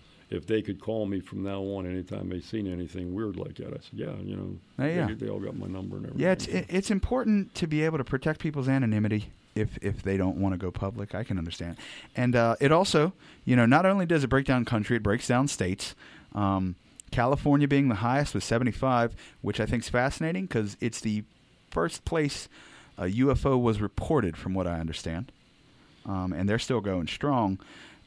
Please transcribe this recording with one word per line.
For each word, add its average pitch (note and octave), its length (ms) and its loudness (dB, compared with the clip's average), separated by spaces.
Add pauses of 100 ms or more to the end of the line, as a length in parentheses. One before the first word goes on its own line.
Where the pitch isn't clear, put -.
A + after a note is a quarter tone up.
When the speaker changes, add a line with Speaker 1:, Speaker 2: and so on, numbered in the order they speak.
(300)
Speaker 1:
if F2+ 180 -6
they A2 160 0
could G2 180 -8
call A2 240 -2
me G2 140 -2
from F#2+ 240 -8
now G2 180 -6
on G2 240 -6
anytime F#2 420 -6
they F2+ 140 -6
seen G#2+ 240 -6
anything F2+ 480 -6
weird G2+ 240 -4
like - 180 -8
that. - 120 -10
I - 100 -10
said, - 160 -18
"Yeah, G#2+ 300 -8
you G2 120 -8
know, F#2+ 200 -8 (240)
Speaker 2:
Yeah, C3 80 0
Speaker 1:
they, E3 80 -2
Speaker 2:
yeah. B2+ 240 0
Speaker 1:
they A2 100 -6
all G2+ 100 -6
got G2+ 160 -6
my G2 120 -8
number F#2+ 300 -8
and G2+ 100 -8
everything." - 140 -4
Speaker 2:
Yeah, F3 100 4
it's, F#3 160 0
it, F3+ 220 -2
it's F#3+ 200 0
important G#3+ 680 2
to F3 120 -2
be D3+ 160 0
able D#3+ 160 0
to C3 40 -2
protect D3+ 360 -2
people's C#3+ 280 -2
anonymity G#2+ 600 2 (260)
if, G#2+ 300 -2
if G2 180 -2
they G2 160 0
don't F#2 200 2
wanna F#2+ 200 2
go F2 140 -4
public. G2+ 420 -6
I G2+ 100 -4
can G#2 140 -4
understand. E2+ 400 -6 (380)
And, B2 200 2
uh, A#2 240 4
it C#3 120 4
also, E3 420 4 (320)
you B2+ 100 4
know, A#2+ 120 8
not D3+ 180 8
only F#3+ 220 4
does D#3+ 160 4
it C3 40 2
break C3+ 200 2
down B2+ 180 2
country, A#2 320 2
it A2 60 -2
breaks G#2 240 2
down C3 200 4
states. - 460 -4 (400)
Um, F#2+ 420 0 (360)
California C#3 560 4
being C#3 220 4
the A2+ 60 2
highest B2 380 0
with - 100 -2
seventy-five, A#2+ 680 2 (300)
which G2+ 160 -2
I G#2+ 80 0
think's A#2 220 -2
fascinating D#3+ 580 -2
'cause G#2+ 340 -2
it's A#2 180 -4
the G#2+ 240 -2 (460)
first - 360 -4
place D#3 440 -2 (480)
a F#2+ 100 -2
U A#2+ 220 4
F B2+ 160 2
O C3+ 100 4
was A#2 240 2
reported, G#2+ 560 0
from F#2+ 200 -4
what F#2+ 100 0
I E2+ 140 -2
understand. E2 520 -6 (760)
Um, F#2 260 -2
and F#2 160 0
they're G#2+ 80 2
still A#2+ 240 -2
going F#2 240 -2
strong. A2+ 540 0 (480)